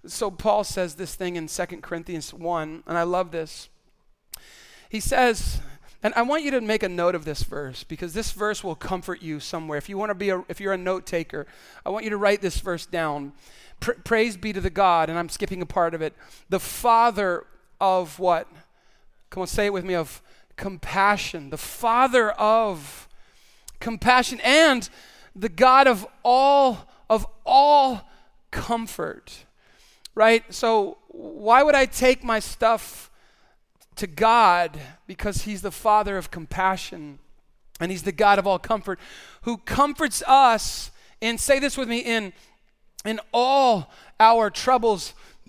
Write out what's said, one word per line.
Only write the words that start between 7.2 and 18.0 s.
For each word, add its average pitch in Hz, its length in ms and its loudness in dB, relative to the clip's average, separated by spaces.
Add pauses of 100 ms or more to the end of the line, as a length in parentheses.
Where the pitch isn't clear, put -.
this 151 160 -6
verse, 131 420 -8
because 165 300 -12
this 214 180 -6
verse 208 320 -4
will 175 100 -6
comfort 180 460 -8
you 156 180 -8
somewhere. 156 380 -8
If 143 140 -8
you 196 80 -8
wanna 208 160 -4
be 190 160 -4
a, 185 180 -2
if 170 140 -12
you're 196 100 -2
a 190 60 -2
note 185 260 -4
taker, 165 420 -6 (380)
I - 60 -4
want 220 140 -6
you 214 60 -4
to 208 60 -2
write 202 240 2
this 190 200 -2
verse 175 260 -6
down. 147 480 -4 (460)
"Pr-, 240 120 -4 (100)
praise 226 360 0
be 208 160 -6
to 190 80 -6
the 185 80 -2
God," 170 400 4
and 165 80 -4
I'm 170 100 -6
skipping 190 320 -6
a 170 60 -4
part 170 260 0
of 160 80 -8
it, 156 140 -6 (340)
"the 190 120 -2
Father 220 840 0 (340)
of" 185 400 0